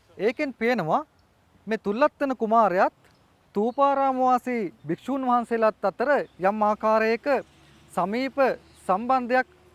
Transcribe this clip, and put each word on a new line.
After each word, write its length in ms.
ඒකෙන් 360
පේනවා 520
මේ 100
තුල්ලත්තන 580
කුමාරයාත් 580
තූපාරාම 600
වාසී 640
භික්ෂුන් 440
වහන්සේලාත් 600
අතර 240
යම් 220
ආකාරයක 640
සමීප 440
සම්බන්ධයක් 680